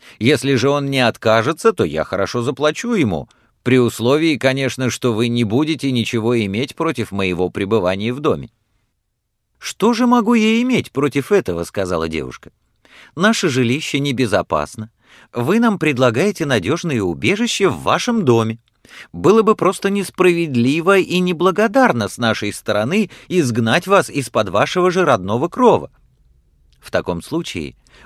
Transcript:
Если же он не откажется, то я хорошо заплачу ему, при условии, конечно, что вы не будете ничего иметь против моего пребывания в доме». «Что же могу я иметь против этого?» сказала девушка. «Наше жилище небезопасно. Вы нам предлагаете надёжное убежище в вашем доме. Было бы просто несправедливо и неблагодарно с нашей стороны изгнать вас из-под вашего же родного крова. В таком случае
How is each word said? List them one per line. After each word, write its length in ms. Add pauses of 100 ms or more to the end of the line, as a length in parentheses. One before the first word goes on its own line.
(200)
Если 360
же 140
он 200
не 160
откажется, 680
то 100
я 220
хорошо 360
заплачу 520
ему, 340 (360)
при 160
условии, 560
конечно, 540
что 240
вы 160
не 160
будете 460
ничего 540
иметь 300
против 360
моего 380
пребывания 640
в 60
доме». 300 (1080)
«Что 360
же 120
могу 280
я 280
иметь 300
против 400
этого?» 320
сказала 460
девушка. 420 (640)
«Наше 320
жилище 520
небезопасно. 920 (400)
Вы 280
нам 200
предлагаете 680
надёжное 560
убежище 680
в 120
вашем 440
доме. 340 (540)
Было 280
бы 140
просто 340
несправедливо 1080
и 220
неблагодарно 880
с 80
нашей 340
стороны 580 (200)
изгнать 580
вас 220
из-под 400
вашего 420
же 140
родного 420
крова. 440 (880)
В 100
таком 300
случае 560 (280)